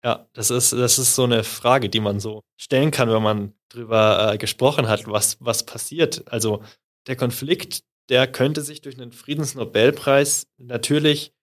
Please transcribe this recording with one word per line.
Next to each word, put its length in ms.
Ja, 300
das 180
ist, 220
das 260
ist 160
so 80
eine 200
Frage, 460
die 100
man 200
so 240
stellen 340
kann, 180
wenn 140
man 300
drüber, 640
äh, 40
gesprochen 500
hat, 200
was, 320
was 260
passiert. 680
Also 300
der 80
Konflikt, 680
der 180
könnte 340
sich 200
durch 180
einen 140
Friedensnobelpreis 1300
natürlich 840